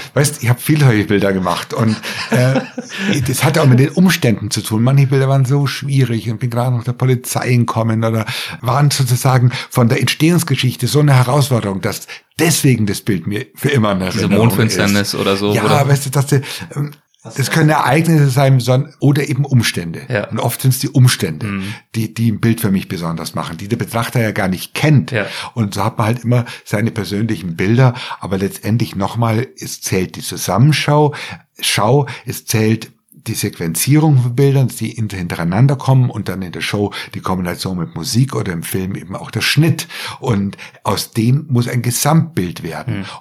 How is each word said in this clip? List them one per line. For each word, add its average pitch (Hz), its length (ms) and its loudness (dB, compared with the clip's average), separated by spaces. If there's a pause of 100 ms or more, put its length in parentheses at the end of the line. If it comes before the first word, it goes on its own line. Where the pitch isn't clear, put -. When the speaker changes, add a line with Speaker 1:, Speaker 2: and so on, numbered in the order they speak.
(160)
Speaker 1:
weißt, 147 280 0
ich 113 60 0
hab 123 120 0
viele 151 240 2
solche 107 200 4
Bilder 98 280 2
gemacht 90 400 -2
und, 110 220 0 (360)
äh, 131 280 2 (320)
Speaker 2:
<laughs> 190 360 -2
Speaker 1:
das 131 160 -2
hat 160 160 2
auch 156 80 4
mit 123 120 6
den 147 100 4
Umständen 143 640 2
zu 110 100 -4
tun. 110 220 -2
Manche 135 240 4
Bilder 135 220 2
waren 135 160 4
so 139 220 0
schwierig 123 640 -2
und 110 80 -6
bin 127 100 -4
gerade 120 260 0
noch 113 80 -4
der 120 100 -4
Polizei 123 600 0
entkommen 113 500 2
oder 113 220 0 (360)
waren 131 300 2
sozusagen 127 600 2 (180)
von 120 200 2
der 123 100 0
Entstehungsgeschichte 139 880 0
so 123 120 2
eine 147 140 4
Herausforderung, 123 680 2
dass - 260 -6 (320)
deswegen 135 480 4
das 98 140 -4
Bild 87 260 -2
mir 104 180 -6 (100)
für - 140 -2
immer 110 220 2
in 95 80 0
Speaker 2:
Diese 92 220 -2
Speaker 1:
Erinnerung 104 260 4
Speaker 2:
Mondfinsternis 101 680 2
Speaker 1:
ist. - 20 -6
Speaker 2:
oder 98 220 0
so, 101 160 0
Speaker 1:
Ja, 113 100 0
Speaker 2:
wo 107 40 0
du 139 220 2
Speaker 1:
weißt 139 180 2
du, - 20 -4
dass 135 180 0
du, 139 140 2 (340)
ähm, 143 160 -6 (320)
Speaker 2:
Was - 120 -18
Speaker 1:
das 131 120 -4
Speaker 2:
denn? - 80 -4
Speaker 1:
können 156 140 4
Ereignisse 151 600 4
sein, 135 300 4
sondern, 127 400 0
oder 139 300 2
eben 139 160 0
Umstände. 87 640 -2
Speaker 2:
Ja. 104 200 -2
Speaker 1:
Und 110 100 -6
oft 120 220 -4
sind's 131 180 0
die 143 100 -4
Umstände, 107 560 2
Speaker 2:
Mhm. 98 280 -6 (200)
Speaker 1:
die, 131 220 -4
die 113 160 2
ein 101 80 -4
Bild 113 220 2
für 104 100 0
mich 95 160 0
besonders 82 480 -8
machen, 78 220 -8
die 98 100 -12
der 110 100 -2
Betrachter 113 440 -4
ja 107 100 0
gar 98 160 -2
nicht 90 260 -6
kennt. 143 380 2
Speaker 2:
Ja. 107 160 -2 (260)
Speaker 1:
Und 107 220 -4
so 101 80 -4
hat 110 160 -4
man 110 80 0
halt 117 160 -2
immer 120 220 2 (200)
seine 110 240 -2
persönlichen 98 680 -4
Bilder, 117 380 4 (260)
aber 92 200 -4
letztendlich 104 560 -2
nochmal, 110 520 -2 (120)
es - 220 -12
zählt 92 340 -2
die 104 80 -10
Zusammenschau, 143 920 2 (500)
Schau, 123 440 0 (180)
es - 200 -10
zählt 110 460 0 (200)
die - 240 -10
Sequenzierung 131 840 2
von 120 160 -2
Bildern, 135 340 2
die - 200 -6
hinter-, 101 280 -6
hintereinander 92 580 0
kommen 131 340 2
und 101 180 -6
dann 95 140 -6
in 90 100 -8
der 85 100 -10
Show 101 300 -2 (220)
die 95 60 -10
Kombination 92 580 -4
mit 85 160 -6
Musik 107 420 0
oder 101 160 -4
im 85 120 -6
Film 95 320 -6
eben 92 200 -12
auch - 140 -12
der 107 120 -6
Schnitt. - 460 2 (320)
Und 101 380 -2 (260)
aus - 280 -4
dem 123 380 2
muss 120 180 2
ein 120 160 -2
Gesamtbild 120 800 0
werden. 82 380 -6
Speaker 2:
Mhm. 90 40 -10 (160)